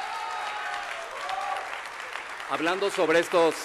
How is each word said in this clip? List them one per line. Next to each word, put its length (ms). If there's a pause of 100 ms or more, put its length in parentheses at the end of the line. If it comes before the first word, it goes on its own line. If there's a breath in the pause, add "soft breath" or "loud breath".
(2500)
Hablando 400
sobre 280
estos, 360 (100)